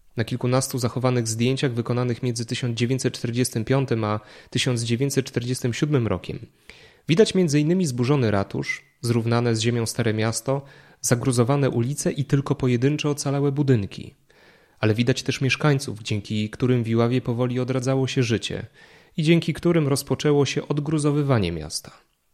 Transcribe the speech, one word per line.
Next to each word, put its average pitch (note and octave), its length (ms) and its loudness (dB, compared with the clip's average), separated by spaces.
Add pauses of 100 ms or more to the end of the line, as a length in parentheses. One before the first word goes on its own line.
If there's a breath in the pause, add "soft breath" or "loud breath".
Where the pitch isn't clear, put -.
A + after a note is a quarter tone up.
(160)
Na A2+ 80 -2
kilkunastu B2+ 560 -2
zachowanych B2 480 0
zdjęciach A#2+ 460 0
wykonanych A#2+ 500 -2
między A#2+ 220 -2
tysiąc A#2+ 320 -4
dziewięćset B2 360 0
czterdziestym A#2+ 520 -2
piątym B2+ 380 0
a G#2+ 160 -2 (300 loud breath)
tysiąc B2 340 -2
dziewięćset C3 420 0
czterdziestym B2 480 -4
siódmym C#3+ 340 0
rokiem - 380 -6 (640 loud breath)
widać F3 280 4
między D#3+ 240 4
innymi E3+ 260 2
zburzony B2 460 2
ratusz, - 520 -2 (180)
zrównane A#2 540 2
z A2 40 0
ziemią A#2 260 0
Stare A#2 280 0
Miasto, A2+ 480 -2 (400 loud breath)
zagruzowane B2 680 2
ulice C3 420 -2
i C#3 140 -4
tylko C#3 300 0
pojedyncze C3+ 540 0
ocalałe C#3+ 420 -2
budynki. C3 640 0 (640 soft breath)
Ale G#2+ 140 4
widać A#2+ 300 0
też - 180 -4
mieszkańców, C3+ 640 0
dzięki G#2+ 460 -4
którym B2 340 2
w A2 40 -6
Iławie A#2 340 2
powoli B2 380 -2
odradzało C3 480 0
się C3 160 2
życie - 420 -2 (520 loud breath)
i E3 60 0
dzięki E3 300 4
którym E3+ 340 2
rozpoczęło C#3+ 580 2
się - 220 -4
odgruzowywanie C#3+ 840 0
miasta. D#2 400 -8 (420)